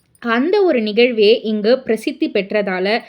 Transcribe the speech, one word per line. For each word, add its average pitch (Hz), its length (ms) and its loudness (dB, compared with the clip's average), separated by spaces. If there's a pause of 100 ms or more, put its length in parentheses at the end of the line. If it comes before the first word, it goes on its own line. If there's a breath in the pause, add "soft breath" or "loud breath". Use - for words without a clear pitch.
(220)
அந்த 285 420 0
ஒரு 285 180 2
நிகழ்வே 214 600 2
இங்கு 214 380 0
பிரசித்தி 254 500 -4
பெற்றதால 196 580 -2 (220 loud breath)